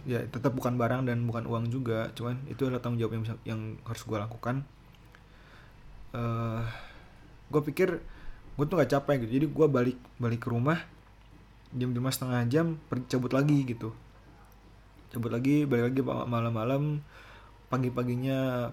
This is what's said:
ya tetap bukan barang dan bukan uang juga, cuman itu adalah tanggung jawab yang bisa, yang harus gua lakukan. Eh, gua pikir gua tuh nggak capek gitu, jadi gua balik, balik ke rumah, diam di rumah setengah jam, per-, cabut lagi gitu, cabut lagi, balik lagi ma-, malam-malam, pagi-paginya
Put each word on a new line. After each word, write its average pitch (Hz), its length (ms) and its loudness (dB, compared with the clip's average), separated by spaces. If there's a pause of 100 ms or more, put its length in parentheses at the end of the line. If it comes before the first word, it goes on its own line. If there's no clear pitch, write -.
ya 123 240 0
tetap 120 240 0
bukan 123 240 0
barang 123 320 2
dan 120 160 0
bukan 113 240 -2
uang 117 240 -2
juga, 117 400 -2
cuman 120 320 -4
itu 131 240 -2
adalah 123 160 -2
tanggung 120 160 0
jawab 110 160 0
yang 113 80 -2
bisa, 113 160 -4
yang 110 200 -4 (200)
harus - 240 -8
gua 110 240 -4
lakukan. 127 320 -4 (1500)
Eh, 117 500 -2 (840)
gua 151 160 2
pikir 175 320 2 (560)
gua 147 160 0
tuh 180 80 0
nggak 143 160 4
capek 139 320 2
gitu, 123 160 2
jadi 160 80 4
gua 143 160 4
balik, 127 320 4 (240)
balik 117 240 0
ke 120 80 -2
rumah, 139 320 2 (880)
diam 123 160 0
di 120 80 0
rumah 131 160 0
setengah 123 320 0
jam, 160 320 4
per-, - 320 -6
cabut 127 240 0
lagi 143 320 4
gitu, 113 240 -4 (1200)
cabut 117 240 -4
lagi, 139 320 4
balik 123 300 2
lagi 135 100 2
ma-, 127 240 -2
malam-malam, 120 720 0 (720)
pagi-paginya 127 1000 0